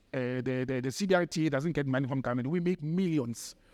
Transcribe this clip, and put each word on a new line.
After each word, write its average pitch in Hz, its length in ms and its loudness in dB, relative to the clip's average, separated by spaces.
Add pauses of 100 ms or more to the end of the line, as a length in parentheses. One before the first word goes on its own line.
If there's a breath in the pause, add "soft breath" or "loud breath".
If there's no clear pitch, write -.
(140)
Uh, 127 280 -2
the, 127 260 0
the, 131 140 -2
the 131 100 -2
C 202 160 -2
D 185 80 6
R 175 100 4
T 160 220 0
A - 20 4
doesn't 143 220 0
get 143 160 0
money 131 200 2
from 135 140 0
government. 123 280 -2
We 175 100 0
make 175 240 -2
millions. 156 720 0 (180 loud breath)